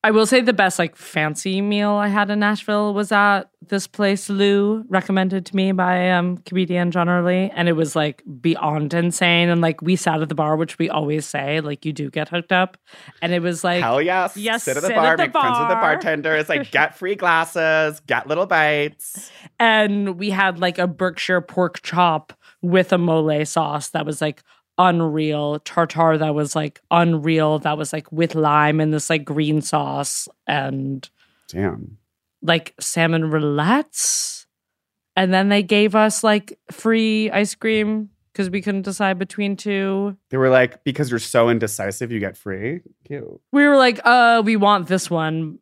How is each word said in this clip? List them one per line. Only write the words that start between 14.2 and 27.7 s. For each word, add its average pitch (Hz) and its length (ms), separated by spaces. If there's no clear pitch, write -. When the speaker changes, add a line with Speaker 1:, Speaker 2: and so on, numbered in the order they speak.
Speaker 1:
yes, 220 260
Speaker 2:
Sit 131 140
at 147 60
the - 60
Speaker 1:
sit - 80
Speaker 2:
bar, 320 180
Speaker 1:
at - 20
the 339 80
Speaker 2:
make 254 80
friends 262 260
with 233 120
the - 40
Speaker 1:
bar. 170 200
Speaker 2:
bartender. 156 420
It's 151 140
like, 143 200
Speaker 1:
<laughs> - 0
Speaker 2:
get 147 260
free 190 200
glasses, 160 880
get 123 220
little 151 180
bites. 151 840
Speaker 1:
And 202 640
we 208 100
had, 190 300
like, 180 180
a 180 80
Berkshire 180 540
pork 175 420
chop 165 500
with 180 300
a 180 60
mole 156 460
sauce 151 440
that 156 180
was, 151 140
like, 151 240
unreal. 156 840
Tartare 160 580
that 156 160
was, 147 200
like, 151 360
unreal. 160 720
That 151 180